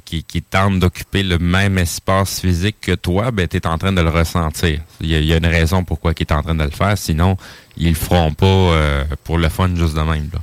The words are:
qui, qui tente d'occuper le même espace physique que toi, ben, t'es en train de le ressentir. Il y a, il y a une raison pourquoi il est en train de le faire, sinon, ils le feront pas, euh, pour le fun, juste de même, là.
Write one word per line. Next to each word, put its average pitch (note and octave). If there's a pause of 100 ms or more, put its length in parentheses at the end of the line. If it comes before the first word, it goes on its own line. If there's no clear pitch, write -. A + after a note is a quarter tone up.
qui, D#2+
qui -
tente F#2+
d'occuper F2+
le F#2
même F#2+
espace F#2+
physique F#2
que F2+
toi, F#2
ben, G2
t'es F2
en E2
train G2
de F2+
le E2
ressentir. E2 (200)
Il D#2+
y D#2+
a, D#2+
il D#2
y D#2+
a E2
une E2
raison E2+
pourquoi -
il -
est -
en D2+
train D#2+
de D#2
le D2
faire, G2
sinon, F2 (400)
ils E2
le E2
feront E2+
pas, F#2+
euh, D#2+ (200)
pour D#2+
le E2+
fun, F#2
juste E2+
de D#2
même, D#2
là. E2